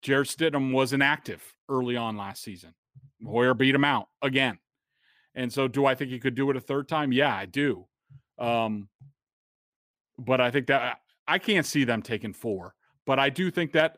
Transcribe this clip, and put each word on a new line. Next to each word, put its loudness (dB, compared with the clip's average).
Jarrett 0
Stidham -2
was 2
inactive -2
early -2
on -6
last -12
season. -16
Hoyer 4
beat 4
him 4
out 0
again. 0
And -6
so 0
do 0
I 4
think -6
he -8
could -4
do 0
it 0
a -10
third -6
time? -2
Yeah, 4
I -6
do. -2
Um, -4
but 2
I 2
think 0
that, 2
I 0
can't 2
see 2
them 0
taking -6
four. -8
But 2
I 4
do -2
think -4
that, 2